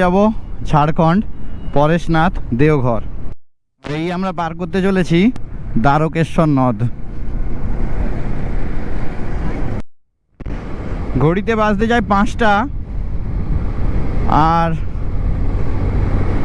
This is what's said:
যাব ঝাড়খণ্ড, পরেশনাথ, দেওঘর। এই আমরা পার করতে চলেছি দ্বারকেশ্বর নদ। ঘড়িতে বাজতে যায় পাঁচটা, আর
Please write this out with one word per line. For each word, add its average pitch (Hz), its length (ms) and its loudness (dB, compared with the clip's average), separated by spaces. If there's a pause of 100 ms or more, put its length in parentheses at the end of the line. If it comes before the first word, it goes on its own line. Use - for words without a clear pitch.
যাব 180 140 2 (540)
ঝাড়খণ্ড, 160 500 2 (560)
পরেশনাথ, 165 560 2 (280)
দেওঘর। 131 420 2 (920)
এই 160 80 -4 (120)
আমরা 190 140 -4 (100)
পার 165 200 -4
করতে 180 260 -4
চলেছি 185 320 2 (680)
দ্বারকেশ্বর 156 640 2 (100)
নদ। 127 200 0 (4000)
ঘড়িতে 190 380 0
বাজতে 214 300 2
যায় 240 220 2
পাঁচটা, 208 380 2 (2000)
আর 165 180 2 (1700)